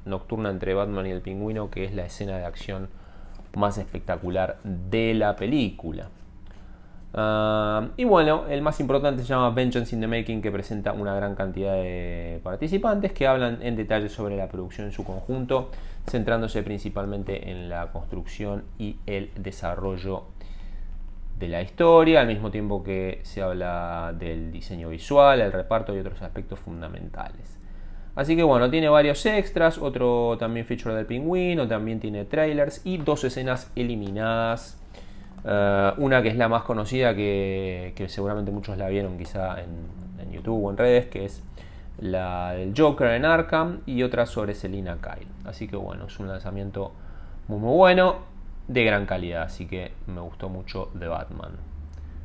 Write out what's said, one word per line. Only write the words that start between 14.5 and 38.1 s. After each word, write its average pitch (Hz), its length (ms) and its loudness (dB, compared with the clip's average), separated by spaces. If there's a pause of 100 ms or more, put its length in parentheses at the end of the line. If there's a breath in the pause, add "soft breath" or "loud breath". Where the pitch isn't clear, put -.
en 104 60 -6
su - 100 -6
conjunto, 127 680 -2 (360 loud breath)
centrándose 113 540 0
principalmente 98 880 -4
en 90 180 -8
la 85 220 -6
construcción 101 720 -6 (160)
y 104 280 -6
el 98 300 -6
desarrollo 92 880 -4 (1120 loud breath)
de 92 120 -4
la 85 140 -2
historia, 160 580 8
al 120 80 6
mismo 110 240 -2
tiempo 101 320 -2
que 95 400 -2
se - 180 -8
habla 87 720 -2
del 82 360 -4
diseño 85 380 -8
visual, 139 500 8
el 101 100 4
reparto 104 420 0
y 98 60 -2
otros 92 240 -6
aspectos - 380 -8
fundamentales. 85 1000 -10 (580 loud breath)
Así 143 180 2
que 170 80 6
bueno, 127 280 8
tiene 160 180 4
varios 147 360 8
extras, 170 540 4
otro 123 600 2
también 113 280 -2
feature 113 280 -2
del 110 120 -2
Pingüino, 160 640 0
también 110 320 0
tiene 104 240 -4
trailers 147 600 2
y 185 140 -2
dos 147 260 2
escenas 127 520 -2
eliminadas. 113 1040 -2 (640 loud breath)
Eh, 101 520 4
una 135 240 6
que 113 80 4
es 110 80 2
la 120 120 4
más 113 160 2
conocida, 120 500 2
que, 95 800 -2
que 95 140 -6
seguramente 101 420 -2